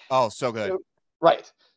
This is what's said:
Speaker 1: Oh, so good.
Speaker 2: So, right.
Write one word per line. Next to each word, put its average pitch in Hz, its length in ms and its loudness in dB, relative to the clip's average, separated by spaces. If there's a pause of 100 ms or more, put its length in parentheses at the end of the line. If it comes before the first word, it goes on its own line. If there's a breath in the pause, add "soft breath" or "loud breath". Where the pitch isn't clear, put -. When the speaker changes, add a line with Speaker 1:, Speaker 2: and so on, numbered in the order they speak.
(120 loud breath)
Speaker 1:
Oh, 131 160 2
so 120 240 -6
good. 110 160 -4
Speaker 2:
So, 185 120 -4 (420)
right. - 280 2 (280)